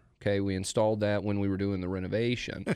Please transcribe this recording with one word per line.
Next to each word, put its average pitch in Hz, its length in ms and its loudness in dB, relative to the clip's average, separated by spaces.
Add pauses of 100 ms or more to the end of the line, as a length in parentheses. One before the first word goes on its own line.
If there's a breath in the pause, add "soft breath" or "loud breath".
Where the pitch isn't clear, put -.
(200)
Okay, 101 200 2
we 98 160 0
installed 107 440 2
that 104 220 2
when 101 160 0
we 101 100 2
were 98 80 2
doing 98 240 0
the 90 80 -4
renovation. 98 760 -2 (120)